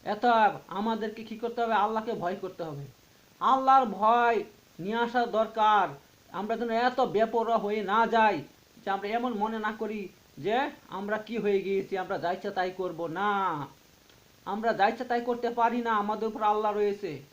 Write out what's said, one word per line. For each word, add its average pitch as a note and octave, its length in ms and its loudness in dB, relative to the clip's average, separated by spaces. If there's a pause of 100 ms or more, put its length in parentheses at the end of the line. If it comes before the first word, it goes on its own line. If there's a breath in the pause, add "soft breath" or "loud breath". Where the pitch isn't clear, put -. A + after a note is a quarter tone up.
অতএব G#3+ 500 4 (140)
আমাদেরকে A3 560 -4
কি A3 140 -10
করতে A#3 260 -6
হবে? A3+ 120 0 (100)
আল্লাহকে A3 280 -2
ভয় F3+ 300 -4
করতে F3+ 200 -10
হবে, C#3+ 220 -8 (560 soft breath)
আল্লাহর C4 440 6
ভয় A3+ 520 4 (420)
নিয়ে G#3 260 -4
আসা A#3+ 200 0
দরকার। G#3+ 600 4 (440)
আমরা G#3 300 -4
যেন A#3 120 -2 (160)
এত B3 120 0 (160)
বেপরোয়া A3+ 420 2
হয়ে G#3 260 -2
না G3 240 2
যাই A3 300 4 (440)
যে - 140 -8
আমরা G3 120 -6
এমন A#3+ 240 -2 (120)
মনে A3 160 -4
না G#3+ 120 -2 (100)
করি G#3+ 200 -6 (360)
যে F#3+ 200 0 (320)
আমরা G3+ 280 -4 (100)
কি A3+ 100 -8
হয়ে G3 240 2
গিয়েছি, F#3+ 320 -2 (100)
আমরা F#3 200 -4
যা F3 80 0
ইচ্ছা F#3+ 200 -6
তাই F#3 200 -2
করব। F3+ 360 -6
না, F#3+ 240 -2 (1120)
আমরা A3 280 -2
যা G3 180 2
ইচ্ছা B3 200 -8
তাই A#3+ 180 0
করতে A#3+ 200 -2 (100)
পারি A#3 280 2
না, A3+ 40 0 (120)
আমাদের G#3+ 280 -2
উপর A3 100 -8 (120)
আল্লাহ G#3+ 180 0
রয়েছে G3+ 400 -2 (220)